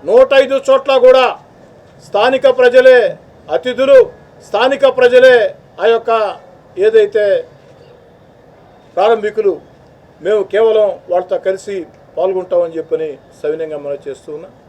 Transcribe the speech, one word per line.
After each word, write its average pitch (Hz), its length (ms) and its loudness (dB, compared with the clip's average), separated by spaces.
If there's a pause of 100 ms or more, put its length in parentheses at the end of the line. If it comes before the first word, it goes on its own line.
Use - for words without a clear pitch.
నూట 254 200 4 (140)
ఐదు 269 140 -2 (120)
చోట్ల 269 280 0 (100)
కూడా 262 180 6 (840)
స్థానిక 254 380 0 (140)
ప్రజలే 254 380 6 (580)
అతిథులు, 262 420 2 (500)
స్థానిక 269 360 -2 (140)
ప్రజలే 254 380 4 (460)
ఆ 208 120 0
యొక్క 226 160 -6 (760)
ఏదైతే 214 380 0 (1700)
ప్రారంభికులు, 208 580 -2 (720)
మేము 208 160 -2 (100)
కేవలం 214 360 0 (240)
వాళ్ళతో 180 260 -4 (100)
కలిసి 190 300 -8 (400)
పాల్గొంటామని 175 600 -4
చెప్పని 156 320 -8 (300)
సవినయంగా 156 460 -8
మనం 143 200 -10
చేస్తూ 139 300 -18
ఉన్నాం. 160 180 -20 (140)